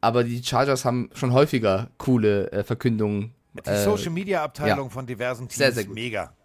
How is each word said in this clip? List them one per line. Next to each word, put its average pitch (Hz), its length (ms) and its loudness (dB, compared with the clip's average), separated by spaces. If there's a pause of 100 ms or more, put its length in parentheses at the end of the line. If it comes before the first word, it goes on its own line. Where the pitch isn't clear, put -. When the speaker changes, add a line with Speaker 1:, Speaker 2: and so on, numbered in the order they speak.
Speaker 1:
Aber 120 240 2
die 120 180 -6
Chargers 131 420 0
haben 123 300 0
schon 123 180 0
häufiger 120 560 4 (100)
coole, 107 520 2
äh, 101 140 -4
Verkündungen, 107 680 -2 (320)
Speaker 2:
Die - 60 -4
Speaker 1:
äh, - 140 2
Speaker 2:
Social-Media-Abteilung 170 1040 -2
Speaker 1:
ja. 117 40 -14
Speaker 2:
von 131 140 -8
diversen 123 400 -6
Teams, - 100 -12
Speaker 1:
Sehr, 135 140 4
sehr 113 140 -2
gut. 101 100 -12
Speaker 2:
mega, 107 380 -6 (120)